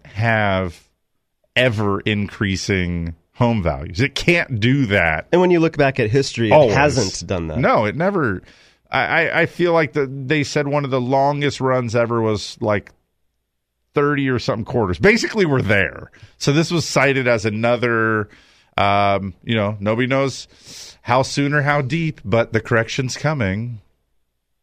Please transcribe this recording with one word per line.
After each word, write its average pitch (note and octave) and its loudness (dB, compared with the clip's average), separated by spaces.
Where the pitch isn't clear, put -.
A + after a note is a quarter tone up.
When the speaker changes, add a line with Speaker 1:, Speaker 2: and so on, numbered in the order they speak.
Speaker 1:
have G2+ -2
ever G#2 2
increasing F#2 -2
home A#2 0
values. D#2+ -4
It C#3 0
can't E3+ 0
do C3 2
that. E2+ 2
Speaker 2:
And F3 4
when F3+ 4
you F3 4
look D#3+ 0
back C3+ 2
at G#2+ 0
history, A#2 0
it A#2 4
Speaker 1:
Always. C3 6
Speaker 2:
hasn't B2+ 0
done F2 -4
that. D#2 -6
Speaker 1:
No, D#3 2
it G#2 -4
never. D#3 -2
I, C3+ 0
I, E3 0
I E3+ 2
feel F3 0
like E3 2
the, D3 0
they C#3 -2
said D3 -2
one C#3+ -2
of B2+ -4
the C3 0
longest C#3 0
runs B2+ 0
ever A#2 2
was, A2 -2
like, G#2 -2
thirty C#3+ 0
or B2+ 0
something A2+ -4
quarters. G2+ -2
Basically, A3 2
we're C3 0
there. F#2 -2
So - 0
this D#3+ 2
was E3+ -2
cited C3+ 2
as A#2 2
another, A2+ 0
um, G2+ 0
you A#2 -4
know, G#2+ -2
nobody A2+ -2
knows C3+ -4
how B2+ 2
soon C#3+ -2
or C#3+ 2
how D3 0
deep, D#3 -4
but A2+ 0
the A2 0
correction's A#2 -2
coming. A#2 -4